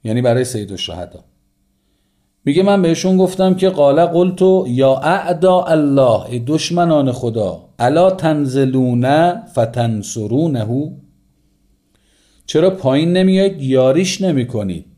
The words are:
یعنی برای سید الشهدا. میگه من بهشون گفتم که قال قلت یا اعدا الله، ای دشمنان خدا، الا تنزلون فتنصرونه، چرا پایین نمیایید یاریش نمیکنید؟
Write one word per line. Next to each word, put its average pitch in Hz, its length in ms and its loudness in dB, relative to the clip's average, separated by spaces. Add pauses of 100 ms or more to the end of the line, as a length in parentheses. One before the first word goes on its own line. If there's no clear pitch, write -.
یعنی 117 160 -2
برای 123 220 2
سید 104 260 -8
الشهدا. 90 540 -12 (1200)
میگه 147 180 2
من 202 200 2
بهشون 175 340 2
گفتم 185 380 2
که 185 140 0
قال 151 380 2
قلت 180 640 2
یا 131 260 2
اعدا 175 680 0
الله، 139 680 2
ای 120 80 -6
دشمنان 156 760 0
خدا، 107 560 -6 (100)
الا 156 320 2
تنزلون 139 1200 0 (140)
فتنصرونه، 117 1500 -4 (1500)
چرا 170 240 2
پایین 165 420 0
نمیایید 190 500 2
یاریش 131 580 2
نمیکنید؟ 117 640 -4 (140)